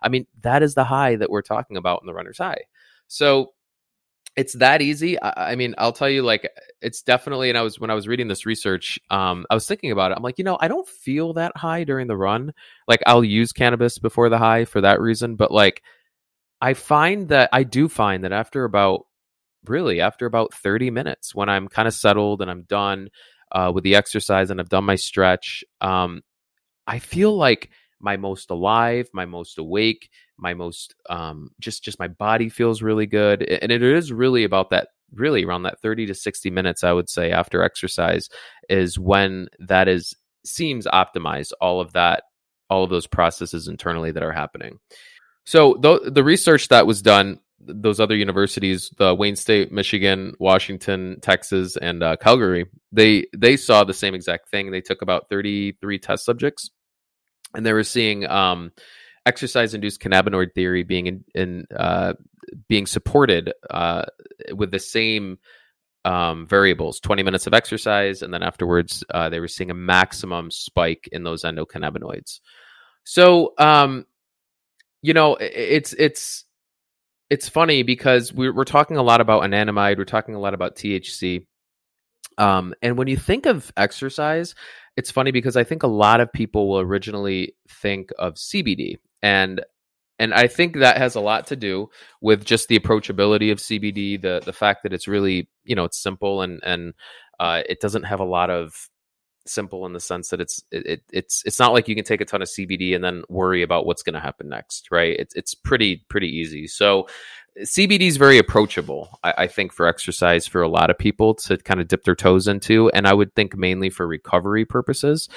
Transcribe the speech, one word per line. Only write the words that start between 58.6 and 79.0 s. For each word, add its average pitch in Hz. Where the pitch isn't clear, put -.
exercise-induced 113
cannabinoid 95
theory 90
being 90
in, 92
in, 90
uh, 90
being 101
supported, 95
uh, 85
with 98
the 95
same, 107
um, 85
variables, 87
twenty 98
minutes 95
of -
exercise, 101
and 90
then 87
afterwards, 87
uh, 82
they 82
were 85
seeing 90
a 87
maximum 90
spike -
in 85
those 82
endocannabinoids. 80
So, 175
um, 143
you 151
know, 151
i-, 107
i-, -
it's, 120
it's, -
it's -
funny 151
because 123
we're, 127
we're 131
talking 151
a 135